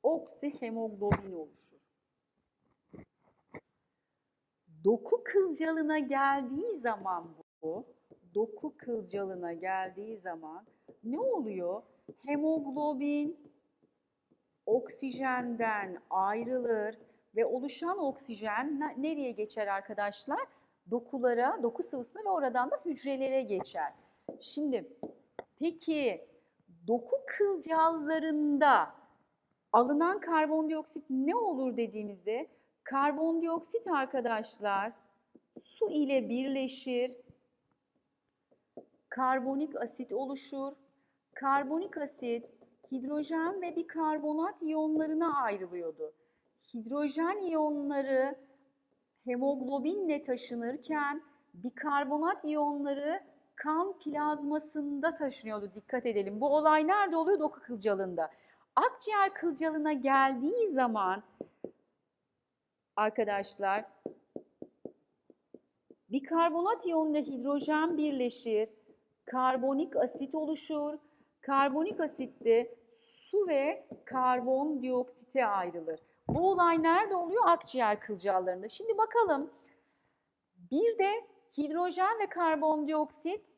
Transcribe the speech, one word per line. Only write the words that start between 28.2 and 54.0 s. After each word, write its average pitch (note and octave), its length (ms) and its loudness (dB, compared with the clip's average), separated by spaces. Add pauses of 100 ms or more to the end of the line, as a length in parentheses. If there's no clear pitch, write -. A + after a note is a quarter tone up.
alınan D4 480 6
karbondioksit D#4 880 0
ne C4+ 260 2
olur C4+ 400 0
dediğimizde G#3 720 -4 (380)
karbondioksit E4 1040 0
arkadaşlar A3+ 1040 0 (720)
su - 280 -2
ile C4+ 380 2
birleşir, B3+ 880 -2 (1900)
karbonik C4+ 680 0
asit A#3+ 360 -8
oluşur. C4+ 600 -6 (600)
Karbonik C#4+ 640 -2
asit A#3+ 480 -6 (460)
hidrojen D4+ 720 -2
ve E4+ 140 -6
bikarbonat D#4 840 -2
iyonlarına D#4 800 0
ayrılıyordu. E3+ 720 -4 (600)
Hidrojen D4 680 -2
iyonları C#4+ 920 0 (880)
hemoglobinle C#4 1000 -2
taşınırken C#4+ 1000 -4 (320)
bikarbonat C#4+ 880 -2
iyonları D4 760 -2 (360)
kan E4+ 420 0
plazmasında D4 1160 -2